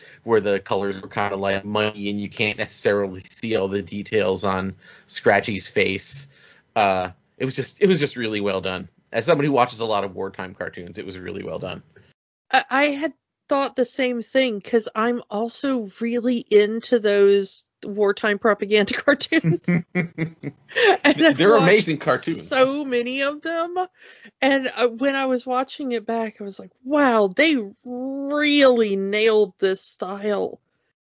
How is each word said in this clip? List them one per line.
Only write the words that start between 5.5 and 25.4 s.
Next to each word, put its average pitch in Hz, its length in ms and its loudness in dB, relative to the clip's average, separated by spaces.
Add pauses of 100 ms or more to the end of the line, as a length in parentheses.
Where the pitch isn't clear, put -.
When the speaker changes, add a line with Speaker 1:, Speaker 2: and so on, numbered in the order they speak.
Speaker 1:
face. - 600 -4 (480)
Uh, 95 360 0 (260)
it - 80 -4
was 131 100 -6
just, - 260 -8
it 202 60 6
was 180 120 2
just 143 160 -4
really 110 240 -4
well 98 220 -2
done. 92 260 -6 (240)
As 113 140 -2
somebody 151 220 2
who 143 60 2
watches 120 260 2
a 113 60 -4
lot 104 180 0
of 98 120 -8
wartime 95 400 -10
cartoons, 87 420 -12
it 82 80 -10
was 92 140 -12
really 95 240 -10
well 80 160 -8
done. 90 240 -10 (680)
Speaker 2:
I, 262 180 2
I 269 160 0
had 294 280 -4 (360)
thought 277 260 0
the 254 100 0
same 247 360 -4
thing, 247 400 0
'cause 226 340 -2
I'm 233 340 0
also 233 600 -4 (100)
really 233 500 -2
into 214 500 4
those 202 680 2 (200)
wartime 202 540 0
propaganda 208 540 2
<laughs> - 100 -6
cartoons. 285 640 2
Speaker 1:
<laughs> 175 260 -2 (1120)
Speaker 2:
And 302 220 4
I've 285 120 6
Speaker 1:
They're 185 140 6
Speaker 2:
watched 214 120 6
Speaker 1:
amazing 175 360 4
cartoons. 160 480 -2
Speaker 2:
so 269 360 2
many 254 380 -2
of 294 200 -4
them. 339 360 -4 (640)
And, 269 340 2
uh, 240 140 2
when 269 260 -2
I 269 100 0
was 254 200 -2